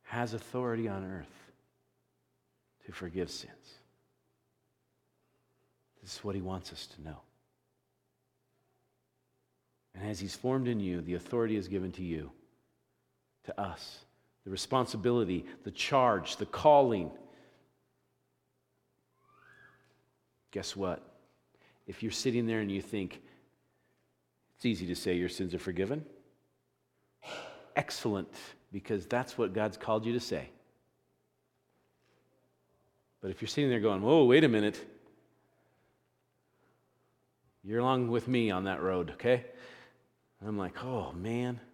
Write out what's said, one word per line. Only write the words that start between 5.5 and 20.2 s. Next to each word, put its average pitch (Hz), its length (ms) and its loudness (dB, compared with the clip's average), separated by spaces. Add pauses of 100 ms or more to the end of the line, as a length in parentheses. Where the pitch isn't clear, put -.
This 98 140 -14
is - 80 -16
what 101 100 -2
he 98 60 -2
wants 92 320 -6
us - 160 -14
to - 140 -20
know. 76 180 -14 (2750)
And 95 160 -8
as 95 80 -6
he's 95 160 -8
formed 127 320 0
in 117 140 0
you, 90 200 -2
the 85 140 -4
authority 113 400 0
is 92 140 -2
given 92 240 -4
to 92 100 -10
you, 80 300 -6 (1120)
to - 160 -8
us. - 440 -8 (380)
The 95 80 -12
responsibility, 110 960 0 (160)
the 101 80 -8
charge, 120 680 2
the - 80 -4
calling. 123 680 6 (3250)